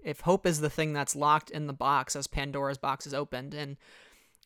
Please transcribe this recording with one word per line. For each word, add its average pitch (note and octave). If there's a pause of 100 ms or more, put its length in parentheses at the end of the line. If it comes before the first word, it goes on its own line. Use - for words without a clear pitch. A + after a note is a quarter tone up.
if D3
hope F#3
is D#3
the D3+
thing D#3
that's C#3+
locked D3+
in D3+
the C#3+
box C3+
as C#3
Pandora's C#3
box C3+
is C#3+
opened C#3
and, C#3 (680)